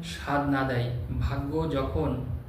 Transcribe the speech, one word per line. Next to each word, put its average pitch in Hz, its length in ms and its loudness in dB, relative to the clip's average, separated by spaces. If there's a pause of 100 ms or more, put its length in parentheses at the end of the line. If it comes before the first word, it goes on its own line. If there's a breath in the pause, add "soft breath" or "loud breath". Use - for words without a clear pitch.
(140)
সাথ 143 280 0 (120)
না 135 160 4
দেয়, 120 180 2 (360)
ভাগ্য 143 280 0 (240)
যখন 135 340 2 (380)